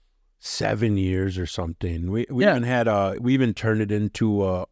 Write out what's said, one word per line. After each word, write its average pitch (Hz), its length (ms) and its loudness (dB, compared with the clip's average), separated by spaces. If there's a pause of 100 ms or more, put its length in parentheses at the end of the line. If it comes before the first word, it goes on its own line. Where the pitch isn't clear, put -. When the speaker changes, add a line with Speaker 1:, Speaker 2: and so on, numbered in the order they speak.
(400)
Speaker 1:
seven 104 560 0
years 92 420 0
or 87 80 -4
something. 87 640 -4
We, 113 180 -2
we 123 160 0
Speaker 2:
Yeah. 208 60 6
Speaker 1:
even 123 140 2
had 120 240 2
a, 98 320 2
we 123 140 2
even 127 200 2
turned 110 260 0
it 104 120 0
into 104 520 0
a, 92 280 -2